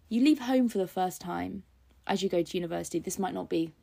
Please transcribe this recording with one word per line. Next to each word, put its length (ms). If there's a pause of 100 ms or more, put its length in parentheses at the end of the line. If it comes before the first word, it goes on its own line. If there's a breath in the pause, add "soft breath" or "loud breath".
you 140
leave 180
home 280
for 100
the 80
first 340
time 440 (400)
as 160
you 80
go 140
to 140
university. 420
This 200
might 140
not 160
be, 240 (100)